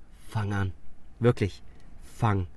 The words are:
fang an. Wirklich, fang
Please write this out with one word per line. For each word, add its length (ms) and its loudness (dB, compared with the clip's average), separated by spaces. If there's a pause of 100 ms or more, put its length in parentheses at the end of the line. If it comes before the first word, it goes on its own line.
(280)
fang 260 -2
an. 200 2 (460)
Wirklich, 440 4 (380)
fang 560 2